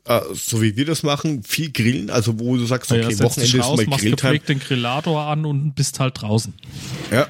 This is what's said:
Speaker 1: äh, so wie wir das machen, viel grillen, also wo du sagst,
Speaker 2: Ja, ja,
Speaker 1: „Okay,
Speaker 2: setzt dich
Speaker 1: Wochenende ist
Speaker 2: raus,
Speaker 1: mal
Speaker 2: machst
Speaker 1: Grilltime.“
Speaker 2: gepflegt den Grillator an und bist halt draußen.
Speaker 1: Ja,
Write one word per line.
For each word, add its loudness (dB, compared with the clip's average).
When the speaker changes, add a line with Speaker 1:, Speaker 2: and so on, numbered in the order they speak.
Speaker 1:
äh, 2
so 0
wie 4
wir 0
das -2
machen, -2
viel -4
grillen, -2
also 0
wo 0
du -2
sagst, -2
Speaker 2:
Ja, 4
ja, 2
Speaker 1:
„Okay, -2
Speaker 2:
setzt 0
dich 2
Speaker 1:
Wochenende 4
ist 2
Speaker 2:
raus, 2
Speaker 1:
mal 4
Speaker 2:
machst 0
Speaker 1:
Grilltime.“ 2
Speaker 2:
gepflegt -4
den 2
Grillator 0
an -2
und 0
bist -2
halt 0
draußen. 0
Speaker 1:
Ja, 2